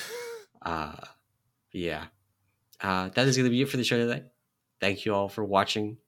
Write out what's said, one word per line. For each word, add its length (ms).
Uh, 300
yeah. 320
Uh, 280
that 180
is 100
gonna 140
be 100
it 80
for 80
the 60
show 140
today. 260
Thank 240
you 80
all 160
for 160
watching 520